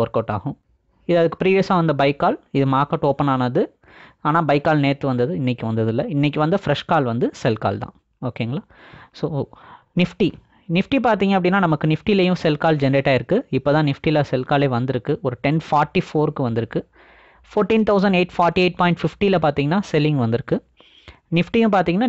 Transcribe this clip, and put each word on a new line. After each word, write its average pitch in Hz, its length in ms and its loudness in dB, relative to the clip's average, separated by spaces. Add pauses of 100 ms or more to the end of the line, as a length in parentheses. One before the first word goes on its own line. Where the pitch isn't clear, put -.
ஒர்க் 113 180 -2
அவுட் 113 160 -4
ஆகும். 135 200 -6 (540)
இது 175 120 4
அதுக்கு 165 200 0
ப்ரீவியஸா 190 400 2
வந்த 160 180 0
பை 139 80 4 (140)
கால், 214 160 0 (200)
இது 135 80 2 (100)
மார்க்கெட் 147 340 -2
ஓப்பன் 143 240 0
ஆனது. 127 280 0 (640)
ஆனா, 160 120 2 (100)
பை 147 160 4
கால் 156 200 2
நேத்து 139 260 -2
வந்தது, 123 300 0
இன்னைக்கு 123 280 -4
வந்ததில்ல. 113 360 -2 (100)
இன்னைக்கு 143 300 0
வந்த 190 180 0
ஃப்ரெஷ் - 280 -4
கால் 147 200 2
வந்து 156 180 -2 (140)
செல் 113 220 0
கால் 104 180 -2
தான். - 100 -16 (360)
ஓகேங்களா? 123 340 -6 (560)
So, 156 80 -4 (760)
Nifty, 180 280 0 (400)
Nifty 190 280 0 (100)
பார்த்தீங்க 196 300 2
அப்படின்னா, 185 300 2
நமக்கு 156 260 0
Nifty-லையும் 180 500 0
செல் 151 220 0
கால் 156 180 2
ஜெனரேட் 139 300 2
ஆயிருக்கு. 127 260 0 (180)
இப்போ 143 180 0
தான் 151 140 2
Nifty-ல 151 320 0 (120)
செல் 127 180 -4
காலே 143 260 2
வந்திருக்கு, 127 380 -2 (100)
ஒரு 123 100 -2 (100)
டென் 156 240 0
ஃபார்ட்டி 151 400 0
ஃபோருக்கு 151 400 -2
வந்திருக்கு. 117 320 -4 (680)
ஃபோர்டீன் 214 400 2
தௌசண்ட் 196 280 2
எயிட் 180 180 -2
ஃபார்ட்டி 170 280 2
எயிட் 180 180 -2
பாயிண்ட் 175 200 2
ஃபிஃப்டியில் 180 440 0
பார்த்தீங்கன்னா, 147 340 0 (100)
செல்லிங் 151 340 0
வந்திருக்கு. 117 320 -2 (800)
Nifty-யும் 226 380 2
பார்த்தீங்கன்னா, 185 340 0